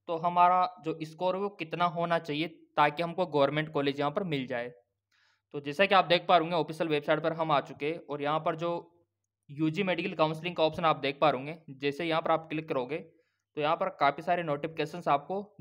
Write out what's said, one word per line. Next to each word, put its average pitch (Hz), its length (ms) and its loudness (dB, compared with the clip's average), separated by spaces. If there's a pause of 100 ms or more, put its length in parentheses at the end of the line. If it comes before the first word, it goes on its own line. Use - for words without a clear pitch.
तो 170 100 -4
हमारा 175 420 4 (240)
जो 160 200 -4
स्कोर 180 320 -2
है 185 60 -4
वो 202 120 -2
कितना 165 300 -4 (100)
होना 170 260 0
चाहिए 160 280 -4 (280)
ताकि 151 260 2
हमको 165 260 -2
गवर्नमेंट 147 440 2
कॉलेज 143 280 0
यहाँ 143 100 0
पर 202 160 -4
मिल 139 200 -4
जाए?" 123 220 -6 (840)
तो 147 60 -8
जैसा 147 260 0
कि 196 80 2
आप 185 120 8
देख 170 220 2
पा 180 80 6
रहे 165 80 4
होंगे, 170 140 -2
ऑफिशियल 160 300 -2
वेबसाइट 151 340 0
पर 160 120 0
हम 160 180 0
आ 139 100 4
चुके 135 240 -8
हैं 170 140 -6
और 143 220 -8
यहाँ 151 180 0
पर 165 160 -2
जो 170 180 -4 (760)
यूजी 156 340 -2
मेडिकल 180 320 -2
काउंसलिंग 160 420 0
का 165 60 2
ऑप्शन 160 220 0
आप 156 140 4
देख 135 220 -4
पा 156 100 6
रहे 127 100 0
होंगे, 151 160 -10 (160)
जैसे 143 320 -4
यहाँ 165 180 0
पर 160 80 0
आप 160 180 0
क्लिक 156 200 -6
करोगे 135 280 -4 (600)
तो 151 40 -6
यहाँ 151 160 2
पर 190 120 0 (120)
काफ़ी 143 220 2
सारे 175 200 0
नोटिफिकेशंस 160 680 -4
आपको 147 280 0 (240)